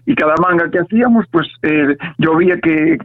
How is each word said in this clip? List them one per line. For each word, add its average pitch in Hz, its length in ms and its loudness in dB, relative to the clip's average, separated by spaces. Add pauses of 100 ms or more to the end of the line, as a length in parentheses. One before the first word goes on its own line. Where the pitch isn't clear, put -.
Y - 100 0
cada 156 280 0
manga 170 280 0
que 185 100 -2
hacíamos, 226 500 0
pues, 160 160 0 (160)
eh, 147 340 0 (220)
yo 160 180 0
veía 180 220 2
que, 156 460 0